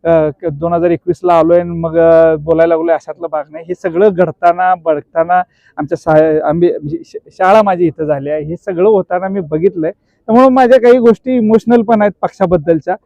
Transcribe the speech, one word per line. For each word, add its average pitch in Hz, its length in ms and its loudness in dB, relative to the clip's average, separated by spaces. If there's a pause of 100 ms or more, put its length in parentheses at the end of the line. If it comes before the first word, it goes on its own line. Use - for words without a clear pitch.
अ, 160 240 0 (140)
क-, 180 40 -8
दोन 160 260 -4
हजार 170 180 0
एकवीसला 175 440 -2
आलोय 170 260 4
आणि 175 100 -8
मग, 165 280 -4
अ, 165 380 4
बोलायला 160 400 0
लागलोय 165 180 -2
अशातला 160 320 -10
भाग 151 240 -6
नाही. 160 180 -18
हे 180 60 -8
सगळं 190 380 0
घडताना, 175 600 0
बघताना 165 680 -2 (340)
आमच्या 147 220 -6
सा-, 156 460 0
आम्ही, 170 280 0
म्हणजे 147 320 -8
श-, - 260 -18
शाळा 196 320 2
माझी 180 240 0
इथं 156 180 -4
झाली 143 260 -4
आहे, 151 140 -4
हे 156 120 -8
सगळं 185 320 -2
होताना 185 400 -2
मी 196 120 -4
बघितलंय. 165 500 -4 (360)
त्यामुळे 247 220 4
माझ्या 254 320 4
काही 240 180 4
गोष्टी 240 380 0
इमोशनल 226 460 2
पण 214 180 0
आहेत 208 120 0 (100)
पक्षाबद्दलच्या. 175 840 -2